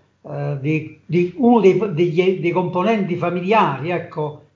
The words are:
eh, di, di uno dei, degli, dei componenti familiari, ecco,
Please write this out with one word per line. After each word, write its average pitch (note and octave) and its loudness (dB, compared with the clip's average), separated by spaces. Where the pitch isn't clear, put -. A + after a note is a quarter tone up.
eh, C#3+ -6
di, D3+ -4
di F3 0
uno A#3+ 6
dei, F#3 6
degli, F3 0
dei E3 -2
componenti F3+ -2
familiari, F3 -2
ecco, D3+ -6